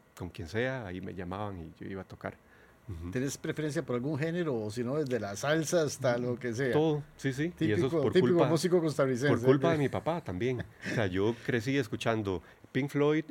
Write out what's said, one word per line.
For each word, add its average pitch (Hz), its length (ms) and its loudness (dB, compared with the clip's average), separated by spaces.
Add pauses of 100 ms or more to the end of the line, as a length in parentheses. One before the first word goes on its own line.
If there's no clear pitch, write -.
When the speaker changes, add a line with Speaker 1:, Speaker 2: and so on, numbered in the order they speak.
(160)
Speaker 1:
con 87 140 -8
quien 87 180 -12
sea, 123 380 -4
ahí 92 160 -8
me 92 140 -10
llamaban 95 440 -8
y 82 240 -14
yo 98 60 -10
iba 95 140 -8
a - 40 -20
tocar. 95 300 -10 (500)
Ujú. 87 240 -10
Speaker 2:
¿Tenés 127 260 -4
preferencia 151 460 -4
por 123 120 -4
algún 131 240 -2
género 165 360 -2
o 107 140 -4
si 117 140 -4
no, 127 140 -2
desde 127 220 0
la 101 160 -6
salsa 156 460 2
hasta 135 380 0
lo 123 180 -2
que 123 160 -4
sea? 127 200 0
Speaker 1:
Todo, 151 280 2 (160)
sí, 135 160 -2
sí. 151 260 -4
Y 131 120 2
eso 104 40 2
es 170 60 4
Speaker 2:
Típico, 170 200 2
Speaker 1:
por 117 120 2
Speaker 2:
típico 185 220 6
Speaker 1:
culpa, 147 120 6
Speaker 2:
músico 165 320 4
costarricense, 139 540 2
Speaker 1:
por 110 100 0
culpa 143 260 6
Speaker 2:
¿eh? - 20 4
Speaker 1:
de 156 80 2
mi 135 100 2
papá 147 320 -2
también. 117 420 -2 (280)
O - 40 -4
sea, 107 120 2
yo 98 280 2 (100)
crecí 127 320 0
escuchando 110 640 -2 (320)
Pink 131 160 0
Floyd 151 420 2